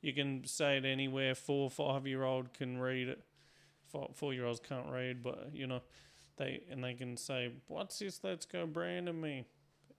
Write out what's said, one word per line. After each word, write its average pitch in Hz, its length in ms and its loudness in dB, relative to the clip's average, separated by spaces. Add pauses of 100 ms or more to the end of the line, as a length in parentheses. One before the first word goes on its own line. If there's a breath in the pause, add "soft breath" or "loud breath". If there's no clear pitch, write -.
You 151 120 0
can 139 320 2
say 143 320 4
it 135 80 2
anywhere. 135 500 4
Four, 139 340 4
five-year-old 131 840 2
can 127 240 -2
read 127 320 2
it. - 140 -6 (640 soft breath)
Four, 143 260 -4
four-year-olds 123 480 0
can't 131 280 -4
read, 127 320 -2
but, 123 320 -4
you 135 140 -4
know, 127 140 -2 (560 soft breath)
they, 135 320 -2
and 127 140 -6
they 123 100 -2
can 123 240 -6
say, 123 340 0 (160)
"What's 160 320 -4
this 196 240 -6
Let's 185 220 -2
go 175 200 -2
Brandon 170 540 0
mean?" 143 260 -2 (540)